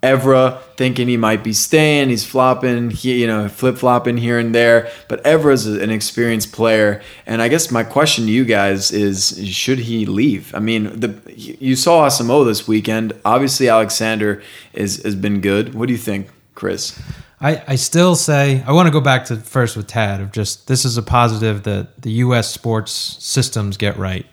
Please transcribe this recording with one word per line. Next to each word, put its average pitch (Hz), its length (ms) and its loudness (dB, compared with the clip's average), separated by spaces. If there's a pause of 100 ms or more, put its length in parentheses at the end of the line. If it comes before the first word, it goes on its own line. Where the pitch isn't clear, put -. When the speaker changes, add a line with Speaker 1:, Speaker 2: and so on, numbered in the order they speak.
Speaker 1:
Evra 131 600 2 (160)
thinking 127 300 0
he 123 100 0
might 110 260 0
be 113 80 -2
staying. 147 560 2
He's 113 160 -2
flopping, 127 680 0
he, 123 300 -2
you 120 60 2
know, 107 220 -2
flip-flopping 123 680 0
here 120 220 0
and 117 160 -2
there. 117 360 4 (180)
But - 160 -6
Evra's 147 420 4
an 104 240 -2
experienced 110 640 -2
player. 107 500 2 (240)
And 113 160 -2
I 117 60 2
guess 160 220 0
my 117 120 0
question 123 420 0
to 107 60 0
you 123 160 2
guys 98 440 0
is, 98 560 -2
should 127 340 -2
he 113 260 -4
leave? 101 480 -2
I 92 60 -6
mean, 110 240 -2 (140)
the, 107 220 -6 (160)
you 131 400 -4
saw 160 300 4
Asamoah 131 400 2
this 107 200 -2
weekend. 110 460 0 (140)
Obviously, 127 420 2
Alexander 110 720 0 (320)
is, 98 300 -6
has 104 140 -4
been 101 260 -2
good. 107 320 0
What 120 140 -4
do 127 40 0
you 117 60 -2
think, 98 320 -6 (240)
Chris? - 440 -8 (420)
Speaker 2:
I, 147 280 -2
I 135 80 -2
still 170 400 2
say, 139 500 0
I 135 60 0
wanna 170 180 6
go 147 100 2
back 131 260 0
to 117 100 -6
first 117 400 -2
with 107 100 -6
Tad, 101 340 -2
of 98 120 -8
just, - 340 -6
this 131 180 0
is 117 120 -2
a 117 60 -2
positive 110 640 2
that 98 380 -6
the 113 80 -6
U 123 240 2
S 117 160 0
sports 110 400 -4
systems - 840 -4
get 101 200 -2
right. 95 360 -6